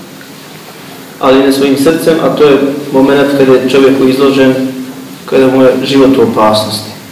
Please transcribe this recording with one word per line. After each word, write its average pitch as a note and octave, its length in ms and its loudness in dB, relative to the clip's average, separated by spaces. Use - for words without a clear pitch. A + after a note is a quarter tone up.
ali C3+ 180 4
ne C#3 140 2
svojim C#3 240 0
srcem, D#3+ 480 0
a C3 120 -2
to D3+ 80 2
je C#3 140 4
moment C#3 460 2
kada C3 140 4
je B2+ 180 2
čovjeku C3+ 340 2
izložen, C3 500 2
kada C3 200 2
mu C3 160 2
je B2+ 100 4
život C3+ 340 2
u A#2 40 4
opasnosti. G#2+ 680 -2